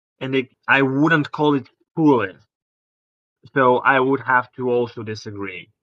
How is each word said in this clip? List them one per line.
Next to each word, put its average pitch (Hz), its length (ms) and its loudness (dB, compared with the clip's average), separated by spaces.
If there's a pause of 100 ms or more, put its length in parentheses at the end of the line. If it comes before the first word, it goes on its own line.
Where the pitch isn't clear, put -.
(220)
and 131 120 -8
they, 131 160 -2 (180)
I 135 140 4
wouldn't 143 500 0
call 151 240 0
it 127 120 -4 (280)
foolish. 127 420 2 (1160)
So 127 260 2
I 135 200 2
would 131 220 0
have 123 320 0
to 127 180 -4
also 120 320 -4
disagree 98 680 -12 (140)